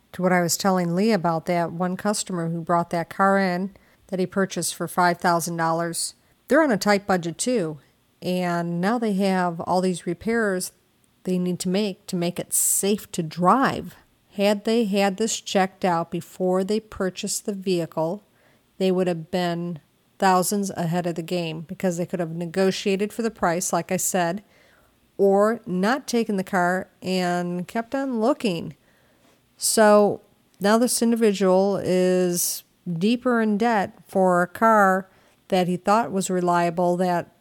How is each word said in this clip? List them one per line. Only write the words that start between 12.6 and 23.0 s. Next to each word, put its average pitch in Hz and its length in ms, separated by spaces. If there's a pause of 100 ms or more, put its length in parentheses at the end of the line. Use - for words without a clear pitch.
to 185 100
drive. 180 720 (380)
Had 202 320
they 226 200
had 196 320
this 214 240
checked 190 440
out 170 260
before 185 540
they 214 160
purchased - 640
the 202 80
vehicle, 180 720 (540)
they 190 120
would 180 160
have 165 240
been 175 500 (380)
thousands 190 520
ahead 170 360
of 170 80
the 170 80
game, 165 380
because 180 380
they 175 80
could 180 140
have 160 140
negotiated 190 800